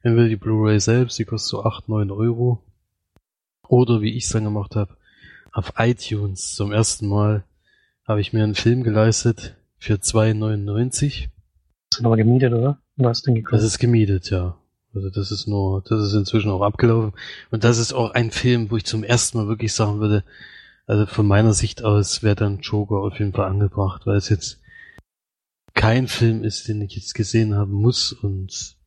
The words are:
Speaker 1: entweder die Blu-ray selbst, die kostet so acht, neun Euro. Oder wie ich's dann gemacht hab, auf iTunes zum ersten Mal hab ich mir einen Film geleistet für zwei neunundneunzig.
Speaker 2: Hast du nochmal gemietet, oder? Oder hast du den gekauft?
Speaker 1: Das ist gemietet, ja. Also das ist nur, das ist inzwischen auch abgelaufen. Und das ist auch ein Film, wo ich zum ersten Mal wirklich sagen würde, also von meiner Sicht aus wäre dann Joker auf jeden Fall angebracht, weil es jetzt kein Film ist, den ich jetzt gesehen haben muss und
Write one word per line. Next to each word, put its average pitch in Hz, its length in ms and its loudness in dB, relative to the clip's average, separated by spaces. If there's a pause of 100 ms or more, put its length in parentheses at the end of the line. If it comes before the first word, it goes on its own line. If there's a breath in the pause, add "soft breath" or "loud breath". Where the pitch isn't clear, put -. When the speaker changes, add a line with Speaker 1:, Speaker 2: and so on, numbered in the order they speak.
Speaker 1:
entweder 117 280 4
die 110 80 0
Blu-ray 107 420 2
selbst, 117 400 0
die 113 60 -2
kostet - 240 -8
so - 160 -8
acht, - 240 -4
neun 104 200 -2
Euro. 117 540 -2 (1040)
Oder 120 340 4
wie 107 140 -2
ich's 120 140 -6
dann 107 160 -2
gemacht 107 320 -4
hab, 104 200 -4 (540 loud breath)
auf - 260 -6
iTunes 104 800 -2
zum 101 160 -4
ersten 107 360 0
Mal 104 360 0 (640)
hab 110 120 0
ich 101 140 -2
mir 110 140 2
einen 107 100 -2
Film 123 280 2
geleistet 110 760 0 (200)
für 104 220 -2
zwei 110 320 2
neunundneunzig. 107 960 -2 (640)
Speaker 2:
Hast - 80 -4
du 120 40 -4
nochmal 113 140 4
gemietet, 120 360 4
oder? 127 280 0 (160)
Oder 127 120 2
hast - 180 -2
du 135 40 2
den 120 40 4
gekauft? 110 180 -2
Speaker 1:
Das 110 100 4
ist 110 140 0
gemietet, 107 540 2
ja. 90 280 -2 (360)
Also 98 160 -6
das 98 200 -6
ist 104 140 -6
nur, 98 380 -2
das 110 200 0
ist 101 100 0
inzwischen 104 360 0
auch 95 140 0
abgelaufen. 110 500 2 (380 loud breath)
Und 110 120 -2
das 120 140 4
ist 117 160 -2
auch 113 180 0
ein 117 200 0
Film, 117 400 0
wo 117 60 -2
ich 101 80 -4
zum 107 180 -4
ersten 120 340 0
Mal 107 100 -2
wirklich 110 260 -4
sagen 104 260 0
würde, 104 240 2 (640 loud breath)
also 104 200 2
von 104 200 -2
meiner 104 280 6
Sicht - 300 -4
aus 104 400 2
wäre 104 120 4
dann 101 240 -2
Joker 104 380 -4
auf 101 220 -4
jeden 104 140 -2
Fall 95 160 -2
angebracht, 98 560 -2
weil 101 120 2
es 98 120 -2
jetzt - 320 -2 (1120 loud breath)
kein 117 340 2
Film 113 360 0
ist, - 240 -6
den 104 140 -4
ich 98 140 -8
jetzt - 200 -12
gesehen 107 400 0
haben 101 160 0
muss 107 400 0
und 95 640 -8 (120)